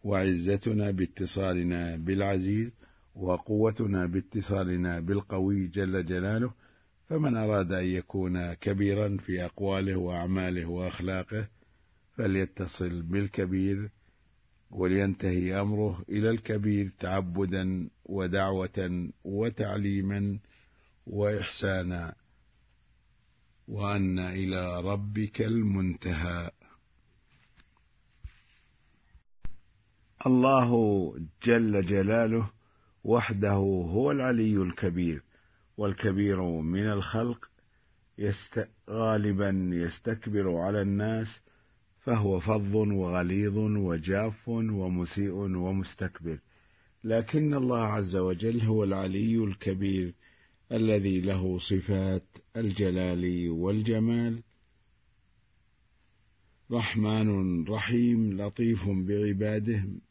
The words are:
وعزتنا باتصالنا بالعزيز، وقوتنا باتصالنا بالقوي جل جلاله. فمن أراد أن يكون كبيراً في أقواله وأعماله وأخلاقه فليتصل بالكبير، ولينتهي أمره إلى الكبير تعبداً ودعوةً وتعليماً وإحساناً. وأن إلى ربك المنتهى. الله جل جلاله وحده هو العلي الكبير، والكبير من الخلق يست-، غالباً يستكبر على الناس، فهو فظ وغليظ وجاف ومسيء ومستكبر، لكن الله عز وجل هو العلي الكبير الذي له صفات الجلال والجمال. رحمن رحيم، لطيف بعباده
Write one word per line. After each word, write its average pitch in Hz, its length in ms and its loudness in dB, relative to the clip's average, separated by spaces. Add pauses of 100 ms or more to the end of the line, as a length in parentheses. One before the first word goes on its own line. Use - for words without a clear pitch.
وعزتنا 101 840 2
باتصالنا 90 1040 -2
بالعزيز، 98 760 0 (440)
وقوتنا 101 920 0
باتصالنا 90 960 -2
بالقوي 98 680 0
جل 92 400 -2
جلاله. 104 460 -2 (540)
فمن 151 300 0
أراد 104 360 2
أن 92 120 -2
يكون 90 720 -2
كبيراً 101 600 0
في 90 280 -4
أقواله 98 520 -2
وأعماله 90 680 -2
وأخلاقه 90 840 -4 (680)
فليتصل 95 880 -2
بالكبير، 95 880 -2 (800)
ولينتهي 92 920 0
أمره 101 480 -2
إلى 104 220 0
الكبير 104 680 0
تعبداً 92 920 -2 (160)
ودعوةً 92 1080 -2 (140)
وتعليماً 101 1120 -2 (680)
وإحساناً. 95 1080 -2 (1500)
وأن 101 500 0
إلى 90 640 -2
ربك 104 640 -4
المنتهى. 90 1080 -2 (3750)
الله 120 840 6 (320)
جل 110 420 4
جلاله 110 640 2 (540)
وحده 107 480 2
هو 98 580 2
العلي 117 520 2
الكبير، 87 600 0 (540)
والكبير 98 640 2
من 87 460 0
الخلق 113 640 -4 (680)
يست-، 104 500 -4 (220)
غالباً 104 840 0
يستكبر 95 840 -2
على 98 260 0
الناس، 107 580 -2 (600)
فهو 104 400 2
فظ 101 360 0
وغليظ 98 840 2
وجاف 101 880 0
ومسيء 101 840 -2
ومستكبر، 92 1040 -4 (680)
لكن 117 500 0
الله 123 240 0
عز 107 380 0
وجل 92 440 0
هو 110 240 2
العلي 98 600 0
الكبير 95 720 -2 (580)
الذي 104 480 2
له 92 380 0
صفات 95 640 0 (340)
الجلال 90 960 0
والجمال. 113 920 0 (2250)
رحمن 107 960 2
رحيم، 110 760 2
لطيف 104 480 0
بعباده 104 960 0 (260)